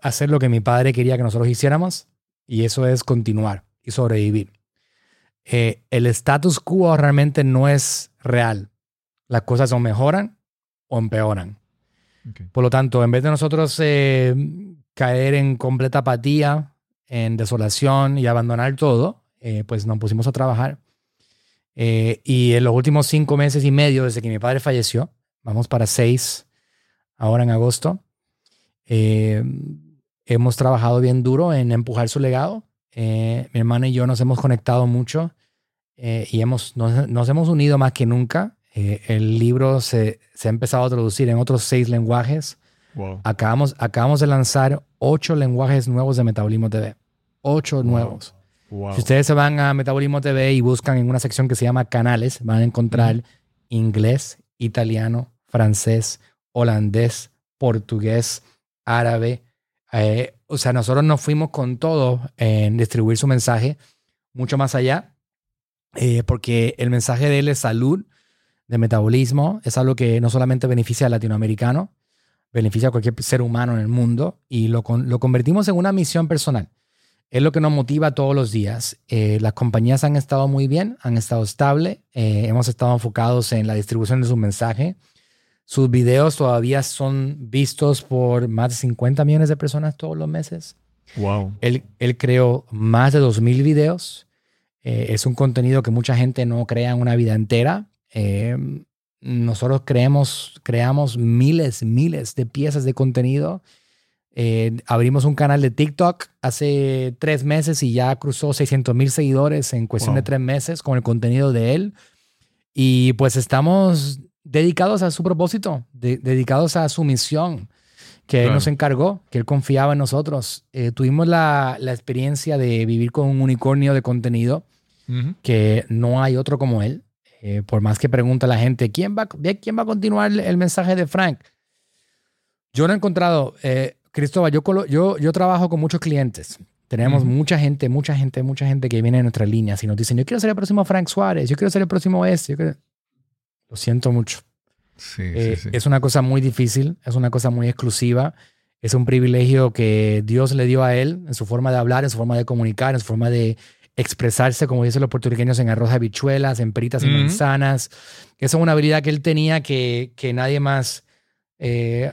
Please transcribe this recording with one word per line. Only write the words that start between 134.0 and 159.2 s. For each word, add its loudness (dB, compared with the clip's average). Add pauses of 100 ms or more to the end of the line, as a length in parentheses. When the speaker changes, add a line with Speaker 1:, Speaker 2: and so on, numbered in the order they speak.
Speaker 1:
Cristóbal, 0
yo 2
colo-, 0
yo, 2
yo 2
trabajo 2
con -2
muchos -2
clientes. -4 (300)
Tenemos 2
Speaker 2:
Ujú. 2
Speaker 1:
mucha 2
gente, 0
mucha -2
gente, -2
mucha -2
gente 0
que 0
viene 4
en 4
nuestra 0
línea. 0
Si -6
nos 0
dicen, -2
"Yo 2
quiero -4
ser 2
el -2
próximo 0
Frank 0
Suárez, 0
yo 0
quiero 0
ser 2
el 0
próximo 0
este, 0
yo -4
quiero". -2 (960)
Lo -14
siento 0
mucho. -2 (560)
Speaker 2:
Sí, -14
Speaker 1:
Eh, -2
Speaker 2:
sí, -6
sí. -8
Speaker 1:
es -4
una 2
cosa 2
muy 0
difícil, -2
es -4
una 0
cosa -2
muy 0
exclusiva. -2 (480)
Es -2
un 2
privilegio 4
que 2
Dios 2
le 2
dio 2
a 2
él -2
en -6
su -6
forma -2
de 2
hablar, 0
en -2
su -6
forma -2
de 0
comunicar, -2
en -2
su -8
forma -2
de 0 (380)
expresarse, 0
como 0
dicen 0
los 0
puertorriqueños, 0
en 2
arroz 0
de 2
habichuelas, -2
en -2
peritas -4
y 2
Speaker 2:
Ujú. 4
Speaker 1:
manzanas. 0 (480)
Esa 0
es 2
una 4
habilidad 2
que -2
él -2